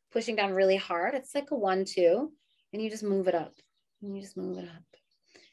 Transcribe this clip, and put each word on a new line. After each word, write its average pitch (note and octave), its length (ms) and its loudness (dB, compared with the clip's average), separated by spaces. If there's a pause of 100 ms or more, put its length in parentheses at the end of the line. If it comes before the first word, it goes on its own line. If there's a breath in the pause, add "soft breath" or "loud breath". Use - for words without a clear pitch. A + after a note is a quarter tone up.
(120)
pushing A3+ 240 -2
down G3+ 180 0
really F#3+ 220 6
hard, F#3+ 400 -2
it's C4 180 -8
like C#4+ 160 -4
a D4+ 60 -2
one, F#3+ 280 0
two, F#3 480 4 (400)
and G#3 80 -8
you A3 80 -2
just G#3+ 160 -8
move G3 240 0
it F3+ 60 2
up, - 200 -2 (500)
and G3 120 -8
you G3 60 -10
just G3 160 -14
move F#3 220 -6
it F3+ 60 -14
up. E3 180 -18 (680 soft breath)